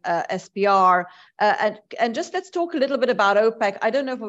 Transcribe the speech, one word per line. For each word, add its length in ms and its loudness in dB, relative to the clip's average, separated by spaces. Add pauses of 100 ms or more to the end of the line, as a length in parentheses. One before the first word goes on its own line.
uh, 260 -2
S 200 -8
P 160 -2
R. 440 4 (300)
Uh, 200 2
and, 200 -2 (200)
and 160 0
just 180 -8
let's 160 -6
talk 240 -4
a 40 -4
little 200 -2
bit 120 0
about 280 2
opec. 440 0
I 80 0
don't 160 -2
know 80 -6
if 160 -10